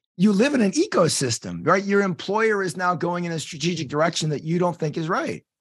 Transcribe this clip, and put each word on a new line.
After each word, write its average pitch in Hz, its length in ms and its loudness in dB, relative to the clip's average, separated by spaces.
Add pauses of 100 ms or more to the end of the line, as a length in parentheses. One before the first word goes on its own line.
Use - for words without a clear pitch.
(160)
you 208 160 4
live 262 220 4
in 247 80 4
an 196 100 2
ecosystem, 135 920 0
right? 196 180 4
Your 202 160 2
employer 202 640 0
is 170 140 -4
now 180 180 0
going 175 300 -2
in 170 80 -4
a 160 60 -4
strategic 156 500 -4
direction 156 420 0
that 143 140 -4
you 170 140 0
don't 175 180 0
think 151 200 -4
is 160 140 -4
right. 262 340 -4 (160)